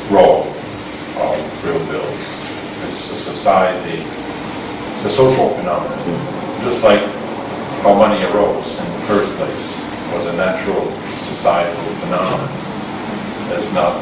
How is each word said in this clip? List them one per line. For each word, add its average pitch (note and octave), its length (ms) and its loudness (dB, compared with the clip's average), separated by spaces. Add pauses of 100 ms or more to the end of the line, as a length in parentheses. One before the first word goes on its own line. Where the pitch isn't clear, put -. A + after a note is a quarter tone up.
role D#2 380 8
of - 1160 -4
Real - 260 0
Bills, - 300 -4 (640)
it's - 240 -4
a - 40 -6
society, F2+ 840 2
it's - 1040 -8
a C3+ 40 0
social - 400 6
phenomenon, - 500 -2 (640)
just A#2+ 200 2
like G#2 180 8 (840)
how G2+ 120 8
money - 280 6
arose - 560 2
in F2+ 60 -4
the E2+ 240 -6
first G#2 260 2
place - 560 -4 (220)
was F2 140 -2
a E2+ 80 -2
natural F#2 500 0 (300)
societal - 680 0 (200)
phenomenon. F2+ 460 0 (1080)
It's - 180 -2
not, F3+ 280 2